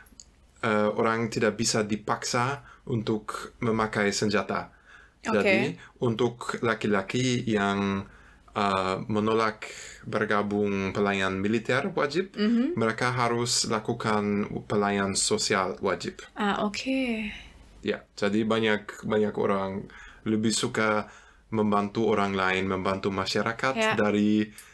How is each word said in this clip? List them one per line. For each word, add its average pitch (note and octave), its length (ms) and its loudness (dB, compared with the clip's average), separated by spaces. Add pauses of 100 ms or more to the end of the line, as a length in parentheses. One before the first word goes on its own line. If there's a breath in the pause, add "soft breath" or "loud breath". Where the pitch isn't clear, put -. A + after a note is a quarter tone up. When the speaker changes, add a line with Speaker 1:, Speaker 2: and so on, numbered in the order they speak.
(640 loud breath)
Speaker 1:
eh, G#2+ 260 4
orang A2+ 400 0
tidak A2 240 2
bisa A2 320 0
dipaksa A#2+ 800 -2 (140 loud breath)
untuk - 800 -4
memakai A2 480 0
senjata. G2 640 0 (480 loud breath)
Speaker 2:
Oke. A3 160 0
Speaker 1:
Jadi, G3 200 4 (440 loud breath)
untuk A#2+ 640 0
laki-laki A#2 800 0
yang, G2+ 640 0 (480 loud breath)
eh, F#2+ 480 0
menolak A2 640 0 (320 loud breath)
bergabung G#2 880 0
pelayan G2 480 0
militer A#2 560 0
wajib, D#3+ 400 -2
Speaker 2:
Mhm. A#3 400 2
Speaker 1:
mereka A#2+ 400 0
harus A#2+ 560 0
lakukan G#2+ 800 0 (160)
pelayan G2+ 480 0
sosial G2 640 0
wajib. - 560 -4
Speaker 2:
Ah, G#3 320 0
oke. A#3 640 -2 (560 loud breath)
Speaker 1:
Ya, - 160 -2 (160)
jadi G#2+ 320 2
banyak, A2 560 0
banyak G#2+ 320 2
orang G2 480 0 (400 loud breath)
lebih A2 320 2
suka A2 480 0 (480 loud breath)
membantu G#2+ 560 2
orang G2+ 240 2
lain, F#2+ 320 2
membantu G2 480 -2
masyarakat A2 640 -2
Speaker 2:
Ya. A3 160 2
Speaker 1:
dari G#2 560 2 (240 loud breath)